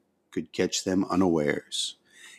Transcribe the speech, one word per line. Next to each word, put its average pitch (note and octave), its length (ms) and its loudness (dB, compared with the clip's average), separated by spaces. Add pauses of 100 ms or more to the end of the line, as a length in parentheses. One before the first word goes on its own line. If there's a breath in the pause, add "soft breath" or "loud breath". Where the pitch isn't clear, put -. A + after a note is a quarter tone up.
(320)
could D#2+ 200 -6
catch - 320 -2
them F#2+ 220 2
unawares. E2 920 0 (440 soft breath)